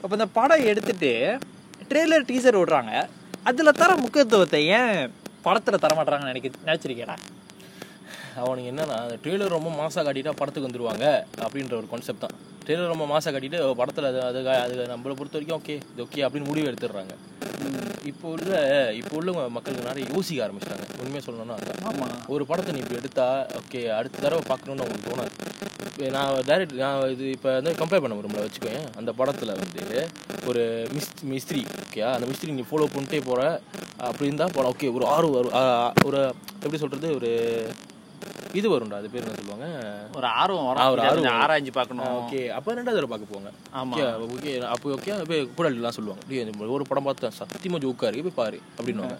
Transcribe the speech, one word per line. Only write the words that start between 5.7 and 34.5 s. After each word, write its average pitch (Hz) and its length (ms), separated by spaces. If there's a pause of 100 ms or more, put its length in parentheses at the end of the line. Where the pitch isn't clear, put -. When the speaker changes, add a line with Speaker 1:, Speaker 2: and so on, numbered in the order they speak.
Speaker 1:
தர 156 260
மாட்டாங்கன்னு 143 200
நினைக்க, 127 260 (160)
நினைச்சிருக்கேடா? 151 500 (1200)
Speaker 2:
அவனுக்கு 127 360
என்னன்னா, 156 160
அந்த 117 360
trailer 196 240
ரொம்ப 165 220
மாசா 151 280
காட்டிட்டா 143 320
படத்துக்கு 139 400
வந்துருவாங்க 120 540 (180)
அப்படின்ற 123 320
ஒரு 110 160
concept 120 300
தான். - 120 (340)
Trailer 165 300
ரொம்ப 156 100
மாசா 151 200
காட்டிட்டு, 139 340
ஓ, 131 240
படத்துல 147 220
அது, 127 160
அது, 127 280
அது 123 260
நம்மளை 123 380
பொறுத்த 143 260
வரைக்கும் 151 240
ஓகே, 147 160 (140)
இது 160 100
ஓகே 139 280
அப்படின்னு 143 140
முடிவு 147 260
எடுத்துடுறாங்க. 101 440 (440)
Speaker 1:
ம். - 460
Speaker 2:
இப்போ 165 240
உள்ள, 147 640
இப்போ 117 220
உள்ள 160 340
மக்களுக்கு 120 360
நிறைய 131 280
யோசிக்க 151 340
ஆரம்பிச்சிட்டாங்க. - 520
உண்மையா 135 260
சொல்லணும்னா 117 320
அதான். 185 360
Speaker 1:
ஆமா. 123 340
Speaker 2:
ஒரு 143 180
படத்தை 175 280
நீ 139 60
இப்படி 120 200
எடுத்தா, 131 460
ஓகே, 120 440
அடுத்த 117 320
தடவை 151 260
பார்க்கணும்னு 135 360
அவங்களுக்கு 107 280
தோணாது. - 380 (360)
இப்ப 135 240
நான் 135 240
direct, 143 400
நான் 135 360
இது 131 220
இப்ப 131 220
வந்து 135 180
compare 165 300
பண்ண 117 140
விரும்பல 104 320
வச்சுக்கோயேன். 107 380 (100)
அந்த 117 220
படத்துல 131 280
வந்து 98 640 (400)
ஒரு 117 460
மிஸ்-, 143 400
மிஸ்திரி, 131 320 (240)
ஓகேயா, 107 240
அந்த 123 140
மிஸ்திரி 139 240
நீ 131 200
ஃபாலோ 151 140 (100)
பண்ணிட்டே 147 300
போற 131 360 (360)
அப்படி 123 280
இருந்தா 147 280